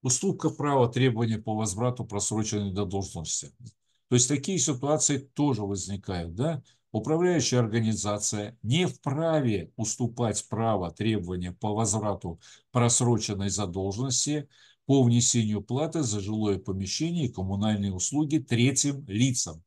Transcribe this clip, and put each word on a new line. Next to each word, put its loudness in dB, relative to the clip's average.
Уступка 0
права 2
требования 2
по -4
возврату -2
просроченной -2
задолженности. -4
То 4
есть 4
такие 0
ситуации 2
тоже 0
возникают, -6
да? -2
Управляющая 2
организация 0
не 2
вправе 0
уступать -2
право 0
требования -2
по -4
возврату -2
просроченной 2
задолженности -4
по 6
внесению 4
платы -2
за -2
жилое 0
помещение -2
и -2
коммунальные 0
услуги 0
третьим 2
лицам 0